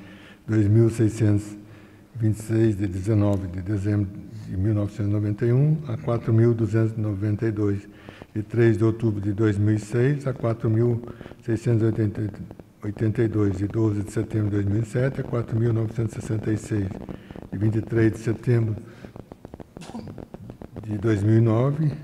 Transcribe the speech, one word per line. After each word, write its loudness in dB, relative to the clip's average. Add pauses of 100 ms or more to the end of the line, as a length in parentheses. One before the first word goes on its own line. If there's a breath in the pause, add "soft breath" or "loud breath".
(460 loud breath)
dois 2
mil 6
seiscentos 2 (600 loud breath)
e -14
vinte 0
e -12
seis, 2
de -2
dezenove 0
de -8
dezembro 0 (380)
de -8
mil 2
novecentos -2
e 0
noventa 0
e 4
um, 4 (100)
a -6
quatro -2
mil 6
duzentos 0
e -4
noventa -2
e 0
dois, -2 (480 loud breath)
de -4
três 4
de 0
outubro 2
de -2
dois 2
mil 4
e 0
seis, 0
a -2
quatro -2
mil 2 (440 loud breath)
seiscentos 0
e 4
oitenta -2
e 4
dois, 2
de -2
doze 0
de -10
setembro -2
de -2
dois 0
mil 0
e -8
sete, -2
a -4
quatro -4
mil 2
novecentos -2
e -8
sessenta -4
e 0
seis, -2 (640 loud breath)
de -6
vinte 2
e 0
três 2
de -4
setembro 0 (2000 loud breath)
de -4
dois 2
mil 6
e 8
nove, 2 (120)